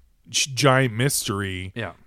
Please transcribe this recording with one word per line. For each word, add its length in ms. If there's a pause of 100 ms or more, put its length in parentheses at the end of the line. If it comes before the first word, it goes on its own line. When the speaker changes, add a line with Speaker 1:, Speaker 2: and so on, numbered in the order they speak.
(280)
Speaker 1:
gi-, 260
giant 400
mystery 800
Speaker 2:
Yeah. 180 (140)